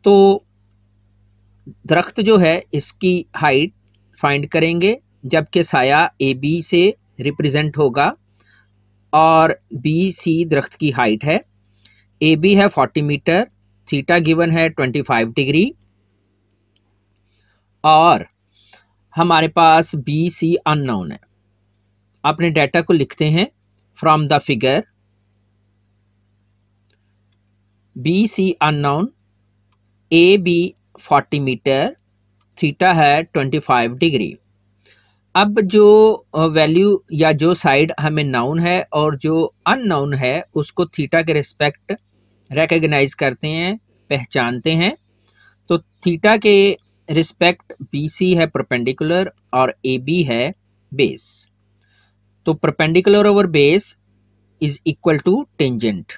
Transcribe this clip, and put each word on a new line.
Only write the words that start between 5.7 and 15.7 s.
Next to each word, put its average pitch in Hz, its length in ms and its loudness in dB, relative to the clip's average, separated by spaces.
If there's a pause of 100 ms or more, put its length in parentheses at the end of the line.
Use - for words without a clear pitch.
एबी 135 400 -2
से 180 360 0 (220)
रिप्रेजेंट 147 580 -4
होगा 143 380 0 (1000)
और 160 480 2 (120)
बीसी 165 720 -2
दरख्त 147 280 -2
की 151 180 -4
हाइट 113 320 -2
है। 156 220 -2 (760)
एबी 160 340 2
है 196 120 4
फ़ोर्टी 147 340 -2
मीटर, 147 480 -2 (440)
theta 170 280 2
गिवन 165 300 0
है 165 180 2
ट्वेंटी 139 320 -4
फ़ाइव 117 300 -2
डिग्री 151 440 0 (2000)